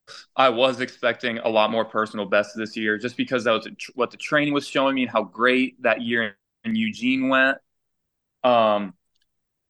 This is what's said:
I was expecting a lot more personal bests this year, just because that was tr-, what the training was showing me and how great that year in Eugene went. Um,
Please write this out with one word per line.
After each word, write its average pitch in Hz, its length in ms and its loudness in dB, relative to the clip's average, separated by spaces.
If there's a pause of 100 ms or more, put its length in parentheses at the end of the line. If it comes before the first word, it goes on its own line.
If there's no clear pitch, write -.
(340)
I 131 140 6
was 123 320 2
expecting 120 580 -4
a - 100 -4
lot 110 220 2
more 113 140 0
personal 110 420 -4
bests 104 280 0
this 110 220 -8
year, 107 220 -2
just 120 180 -8
because 127 280 -2
that 117 80 2
was 110 160 -2 (100)
tr-, - 160 -16
what 120 160 -2
the 107 60 -20
training 147 360 -2
was 139 140 -2
showing 135 300 0
me 131 60 -2
and 120 100 -4
how 113 100 2
great 127 600 -2
that 120 200 0
year 117 340 -4 (280)
in 113 100 -2
Eugene 113 540 -2
went. 135 300 2 (840)
Um, 107 520 2 (760)